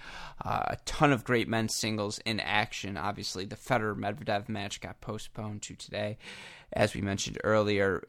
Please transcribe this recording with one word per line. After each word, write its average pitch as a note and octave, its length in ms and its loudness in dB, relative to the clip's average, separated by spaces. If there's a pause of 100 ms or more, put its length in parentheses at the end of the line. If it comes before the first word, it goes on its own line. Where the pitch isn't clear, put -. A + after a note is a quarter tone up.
(460)
Uh, - 220 2
a - 180 -2
ton D3+ 260 6
of A#2 120 2
great A#2+ 240 4
men's A2 280 2
singles G#2+ 440 -2
in A2 200 -2
action. G2+ 580 0
Obviously, F#2+ 480 -4
the G#2 100 -10
Federer-Medvedev G#2 920 0
match G2+ 320 -4
got - 220 -12
postponed G#2+ 600 -8
to - 120 -12
today. G#2 440 -4 (540)
As G#2+ 200 4
we - 80 -4
mentioned G2+ 420 -2
earlier, G#2 640 4